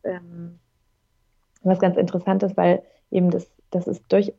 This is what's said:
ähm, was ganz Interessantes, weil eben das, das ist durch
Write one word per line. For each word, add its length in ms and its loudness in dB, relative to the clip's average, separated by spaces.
ähm, 540 -12
was 160 2
ganz 180 2
Interessantes, 600 -2
weil 260 2
eben 200 2
das, 200 -4
das 160 -4
ist 240 -8
durch 280 2